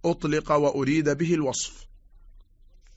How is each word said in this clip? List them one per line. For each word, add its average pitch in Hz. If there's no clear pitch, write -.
أطلق 156
وأريد 147
به 160
الوصف، -